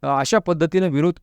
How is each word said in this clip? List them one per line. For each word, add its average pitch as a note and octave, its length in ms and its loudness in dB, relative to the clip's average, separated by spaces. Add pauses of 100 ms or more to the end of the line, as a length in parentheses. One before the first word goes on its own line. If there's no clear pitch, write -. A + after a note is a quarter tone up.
अ, C#3 40 -4
अशा C#3 320 0
पद्धतीनं F3 480 0
विरोध D#3 360 0